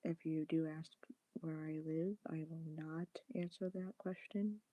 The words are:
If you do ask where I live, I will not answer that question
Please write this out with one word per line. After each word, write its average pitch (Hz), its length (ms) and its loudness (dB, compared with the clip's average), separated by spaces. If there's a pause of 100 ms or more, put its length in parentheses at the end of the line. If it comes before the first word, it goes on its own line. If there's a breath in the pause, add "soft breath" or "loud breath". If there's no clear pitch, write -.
If 165 220 0
you 160 220 2
do 160 200 4
ask 156 240 -4 (500)
where 156 240 -2
I 156 200 0
live, 165 320 2 (120)
I 160 200 0
will 165 160 -4 (120)
not 156 300 -2 (280)
answer 175 340 0
that 185 300 -2
question 208 640 0 (120)